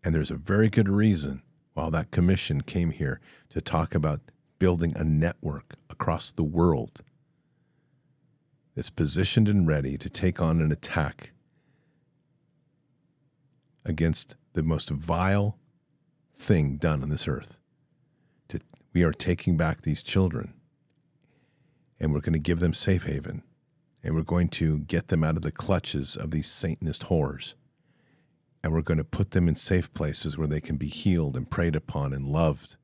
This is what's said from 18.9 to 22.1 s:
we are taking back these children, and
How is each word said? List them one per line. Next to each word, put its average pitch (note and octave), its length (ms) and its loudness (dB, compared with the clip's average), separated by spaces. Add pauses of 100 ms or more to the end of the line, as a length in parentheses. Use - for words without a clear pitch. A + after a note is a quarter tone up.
we F2 120 4
are D#2 100 4
taking F2+ 420 0
back D#2 260 0
these D2+ 200 -2
children, - 520 -2 (1500)
and D2+ 140 0